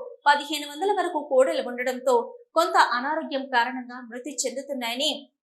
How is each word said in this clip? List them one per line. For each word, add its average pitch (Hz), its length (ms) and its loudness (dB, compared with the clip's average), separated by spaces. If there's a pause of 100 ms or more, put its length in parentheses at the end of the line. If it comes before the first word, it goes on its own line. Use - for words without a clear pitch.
(260)
పదిహేను 294 460 2
వందల 349 260 0
వరకు 349 220 0 (100)
కోడెలు 269 400 4
ఉండడంతో 247 440 0 (420)
కొంత 349 200 4 (200)
అనారోగ్యం 277 480 -4 (100)
కారణంగా 247 420 -2 (140)
మృతి 254 220 -12 (100)
చెందుతున్నాయని, 254 680 -4 (380)